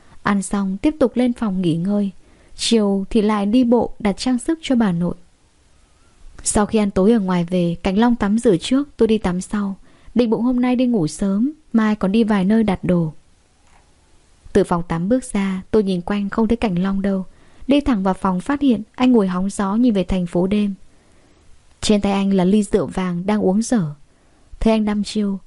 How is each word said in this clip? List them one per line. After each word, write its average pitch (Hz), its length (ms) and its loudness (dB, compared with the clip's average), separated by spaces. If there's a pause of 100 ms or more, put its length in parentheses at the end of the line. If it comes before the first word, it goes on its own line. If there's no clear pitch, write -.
(220)
Ăn 202 200 0
xong, 196 400 -4
tiếp 311 180 0
tục 247 140 2
lên 247 180 0
phòng 190 300 -4
nghỉ 165 140 0
ngơi. 202 340 -2 (460)
Chiều 202 540 0
thì 226 120 2
lại 208 240 0
đi 247 180 4
bộ 233 340 2
đặt 196 180 -2
trang 254 220 -2
sức 320 240 -4
cho 262 140 0
bà 220 160 2
nội. 170 220 -2 (1300)
Sau 208 240 0
khi 220 120 0
ăn 208 120 0
tối 196 220 4
ở 240 80 2
ngoài 185 240 0
về, 175 380 -2
Cảnh 190 160 0
Long 240 180 4
tắm 208 220 0
rửa 220 180 4
trước, 277 400 -2
tôi 226 120 2
đi 220 100 2
tắm 180 220 -4
sau. 196 360 -6 (380)
Định 233 160 2
bụng 220 120 0
hôm 247 180 0
nay 247 160 0
đi 254 100 0
ngủ 220 200 0
sớm, 202 460 -2 (200)
mai 214 240 2
còn 190 160 -2
đi 226 120 4
vài 208 200 2
nơi 220 180 4
đặt 196 220 -2
đồ. 165 280 0 (1400)
Từ 196 120 4
phòng 175 240 -2
tắm 170 200 -4
bước 254 160 0
ra, 196 460 -4
tôi 220 120 2
nhìn 190 180 -4
quanh 202 300 -4
không 220 180 0
thấy 233 80 0
Cảnh 180 260 -2
Long 196 200 -2
đâu. 190 220 -2 (420)
Đi 285 140 4
thẳng 247 220 0
vào 190 120 0
phòng 185 260 -2
phát 285 200 -2
hiện 240 220 2 (120)
anh 254 180 2
ngồi 208 160 4
hóng 185 220 -2
gió 196 240 -2
nhìn 240 200 2
về 185 100 0
thành 180 220 -2
phố 175 200 0
đêm. 202 280 0 (1080)
Trên 208 200 2
tay 202 120 0
anh 196 200 0
là 190 120 4
ly 208 180 4
rượu 196 240 0
vàng 180 400 -6
đang 208 140 0
uống 190 220 2
dở. 175 320 -2 (640)
Thấy 220 120 4
anh 220 120 0
đăm 208 200 -2
chiêu, 202 420 -4